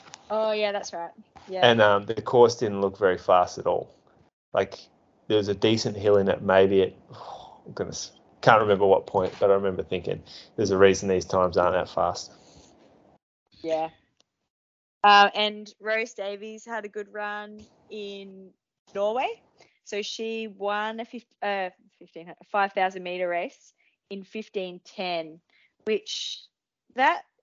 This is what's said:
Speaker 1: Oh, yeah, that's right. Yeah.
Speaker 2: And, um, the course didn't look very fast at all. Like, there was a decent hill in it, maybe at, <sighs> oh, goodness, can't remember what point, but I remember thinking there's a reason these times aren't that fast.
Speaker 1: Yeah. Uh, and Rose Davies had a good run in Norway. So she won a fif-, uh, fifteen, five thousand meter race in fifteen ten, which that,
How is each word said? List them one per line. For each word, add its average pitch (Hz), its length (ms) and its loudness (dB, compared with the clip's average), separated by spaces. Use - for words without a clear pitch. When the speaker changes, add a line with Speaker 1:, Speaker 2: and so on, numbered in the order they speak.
Speaker 1:
Oh, 220 220 -2
yeah, 208 220 -4
that's 202 200 -10
right. 170 200 -12
Yeah. 185 180 2
Speaker 2:
And, 113 140 6
um, 104 240 4
the 113 160 -8
course 120 360 4
didn't 101 260 -4
look 95 160 -2
very 92 180 2
fast 90 400 2
at - 100 -6
all. - 280 -4
Like, - 260 -4
there 107 100 0
was 101 100 -4
a 101 60 -2
decent 110 420 -2
hill 101 220 2
in 98 100 0
it, - 140 0
maybe 95 400 4
at, 92 100 0
<sighs> - 120 -20
oh, - 460 -20
goodness, - 380 -10
can't 113 180 6
remember 101 260 2
what 95 200 4
point, 95 340 -2
but 101 100 4
I 98 40 6
remember 98 280 -2
thinking 92 400 -6
there's 104 160 0
a 95 80 2
reason 98 300 6
these 92 160 0
times 90 320 0
aren't 90 180 2
that 87 140 -2
fast. 87 420 -4
Speaker 1:
Yeah. 160 280 -4
Uh, 202 320 8
and 208 460 -4
Rose 220 340 -4
Davies 202 500 -12
had 226 200 -10
a 208 40 -12
good 202 240 -12
run 208 480 -12
in 196 600 -16
Norway. 233 480 -4
So 208 180 -8
she 226 460 -8
won 208 520 -6
a 233 40 -8
fif-, 233 200 -18
uh, 196 280 -4
fifteen, 170 340 -20
five 196 220 0
thousand 190 300 -2
meter 180 260 -6
race 175 440 -8
in 196 140 -12
fifteen 185 600 -10
ten, 170 560 -8
which - 580 -6
that, 294 280 0